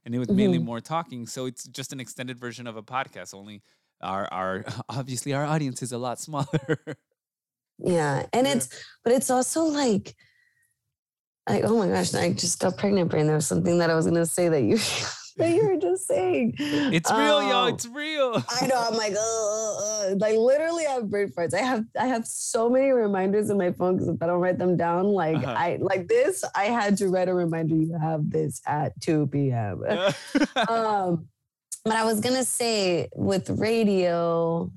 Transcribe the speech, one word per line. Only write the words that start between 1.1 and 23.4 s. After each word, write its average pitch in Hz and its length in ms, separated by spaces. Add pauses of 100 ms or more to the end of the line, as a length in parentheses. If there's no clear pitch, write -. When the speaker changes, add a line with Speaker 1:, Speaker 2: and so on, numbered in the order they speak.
Speaker 1:
So 131 180
it's 127 200
just 131 280
an 135 60
extended 123 400
version 120 280
of 110 100
a 107 60
podcast, 113 500
only 104 280 (400)
our, 95 300
our, 95 340 (120)
<laughs> - 120
obviously 131 440
our 143 120
audience 147 360
is 117 100
a 120 60
lot 120 220
smaller. 147 640
<laughs> 147 120 (800)
Speaker 2:
Yeah. 156 540
And 254 160
Speaker 1:
Yeah. 285 80
Speaker 2:
it's, - 140 (340)
but 233 80
it's 269 180
also 254 360
like, 269 500 (1300)
like, 208 160
oh 220 120
my 190 100
gosh, 185 280
I 175 160
just - 280
got 185 180
pregnant 196 340
brain. 156 160
There 151 80
was 151 120
something 175 320
that 170 100
I 165 60
was 160 100
gonna 170 200
say 175 220
that 156 140
you, 190 160
<laughs> - 600
that 330 160
you 427 140
were 381 80
just 359 320
saying. 359 500
Speaker 1:
It's 285 540
real, 294 320
y'all. 247 240
Speaker 2:
Um, 226 60
Speaker 1:
It's 202 120
real. 269 640
<laughs> 240 140
Speaker 2:
I 262 60
know. 254 140
I'm 226 140
like, 214 160
uh, 190 80
uh, 214 920
uh. - 40
Like, 214 200
literally, 302 500
I 269 60
have 233 160
brain 202 180 (100)
farts. 165 160
I 202 100
have, 254 200 (160)
I 220 80
have 226 180
so - 440
many 262 220
reminders 208 580